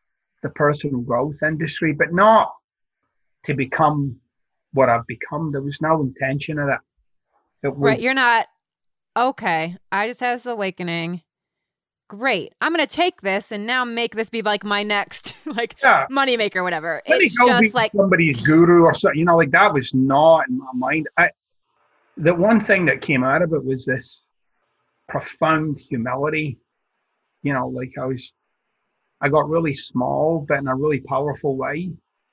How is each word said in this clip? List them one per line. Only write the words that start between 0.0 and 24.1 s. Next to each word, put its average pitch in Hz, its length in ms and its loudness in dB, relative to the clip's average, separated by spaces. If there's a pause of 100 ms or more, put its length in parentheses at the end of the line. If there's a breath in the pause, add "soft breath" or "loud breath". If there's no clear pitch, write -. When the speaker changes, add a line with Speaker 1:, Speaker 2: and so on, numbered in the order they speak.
Speaker 1:
the 143 60 -6
personal 143 520 -2
growth 131 420 -4
industry, 156 500 -2
but 151 200 -2
not 208 400 4 (920)
to 147 100 -2
become 143 640 -2 (540)
what 131 140 4
I've 117 200 0
become. 151 440 -8
There 139 100 -4
was 143 200 -8
no 156 200 0
intention 139 580 -4
of 143 80 -2
that. 131 140 -2 (840)
It 143 60 -2
was 139 100 -8
Speaker 2:
Right, 220 200 2
you're 254 140 -2
not, 240 340 2 (720)
"Okay, 180 600 -2 (140)
I 202 160 -2
just 240 120 -10
had 247 160 -2
this 247 100 -12
awakening. 180 760 -6 (840)
Great. 220 540 -4
I'm 294 100 -2
gonna 311 160 0
take 359 340 -2
this 196 300 -2
and 208 140 -8
now 247 180 -2
make 233 320 -4
this 220 140 -6
be, 226 120 -6
like, 208 220 -2
my 208 200 -2
next, - 580 -4
<laughs> - 40 -20
like, 240 360 -6
Speaker 1:
Yeah. 202 300 4
Speaker 2:
moneymaker," 240 520 0
whatever. 165 440 -4
Speaker 1:
Let - 120 2
me - 60 4
Speaker 2:
It's 233 120 -2
Speaker 1:
go 247 100 4
Speaker 2:
just 247 140 4
Speaker 1:
be 220 100 2
Speaker 2:
like 220 220 0
Speaker 1:
somebody's 175 520 2
guru 170 400 8
or 156 80 6
something. - 260 0
You 170 60 2
know, 175 120 4
like, 151 140 2
that 185 220 4
was 135 200 -2
not 139 540 6
in 127 120 -4
my 131 140 -14
mind. 135 440 -4
I, 175 140 2 (840)
the 170 160 2
one 208 260 4
thing 190 260 2
that - 160 0
came 131 220 0
out 139 180 2
of 165 120 0
it 139 100 -2
was 131 220 -6
this - 380 -6 (840)